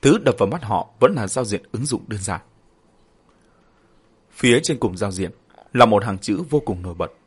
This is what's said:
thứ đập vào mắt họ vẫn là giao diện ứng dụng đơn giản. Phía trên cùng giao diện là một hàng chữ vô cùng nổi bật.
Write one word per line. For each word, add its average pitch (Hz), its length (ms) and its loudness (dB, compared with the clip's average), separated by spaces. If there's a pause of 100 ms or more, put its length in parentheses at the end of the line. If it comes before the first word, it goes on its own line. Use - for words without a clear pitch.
thứ 143 140 6
đập 127 200 0
vào 101 100 2
mắt 95 160 -8
họ 98 240 -4 (120)
vẫn 156 140 6
là 113 120 -2
giao 123 180 -4
diện 104 180 -6 (100)
ứng 123 140 -6
dụng 117 200 -6
đơn 104 140 -8
giản. 95 200 -8 (1900)
Phía 123 320 2
trên 151 160 -4
cùng 90 180 -2
giao 101 140 -4
diện 92 200 -6 (420)
là 120 140 8
một 104 180 4
hàng 98 140 -6
chữ 101 320 -4
vô 147 100 0
cùng 92 220 -8
nổi 90 120 -10
bật. 85 180 -6 (140)